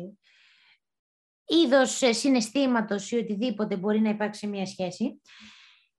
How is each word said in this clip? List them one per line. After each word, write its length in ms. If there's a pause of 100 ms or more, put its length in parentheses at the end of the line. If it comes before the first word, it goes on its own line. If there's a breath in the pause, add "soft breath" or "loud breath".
(1500 soft breath)
είδος, 560
ε, 120
συναισθήματος 1000
ή 60
οτιδήποτε 580
μπορεί 240
να 100
υπάρξει 300
σε 80
μία 180
σχέση, 560 (760 loud breath)